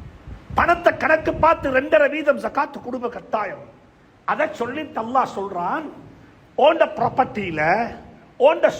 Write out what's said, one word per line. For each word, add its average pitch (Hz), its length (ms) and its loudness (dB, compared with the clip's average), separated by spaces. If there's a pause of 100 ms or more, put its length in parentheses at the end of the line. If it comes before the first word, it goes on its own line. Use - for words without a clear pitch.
(560)
பணத்தை 339 420 2
கணக்கு 311 360 0
பார்த்து 311 380 2
ரெண்டரை 285 380 4
வீதம் 285 300 0
ஜகாத்து 240 440 -4
கொடுங்க 240 260 -6
கட்டாயம். 185 540 -8 (640)
அதை 226 260 -2
சொல்லி 254 300 -6
அல்லாஹ் 240 540 -2
சொல்றான், 202 540 -6 (680)
"ஓண்ட 320 300 4
ப்ராப்பர்ட்டியில, 208 1000 0 (520)
ஓண்ட 311 400 4